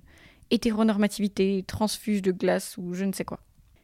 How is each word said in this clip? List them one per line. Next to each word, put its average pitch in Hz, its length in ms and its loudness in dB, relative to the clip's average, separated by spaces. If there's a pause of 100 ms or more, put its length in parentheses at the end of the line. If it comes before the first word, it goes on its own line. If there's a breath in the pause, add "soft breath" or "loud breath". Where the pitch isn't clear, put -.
(520 soft breath)
hétéronormativité, 208 1120 2
transfuge 208 560 -2
de 190 100 2
glace 185 460 0
ou 180 160 -6
je 185 120 -2
ne 190 80 0
sais 165 120 -4
quoi. - 140 -12 (440)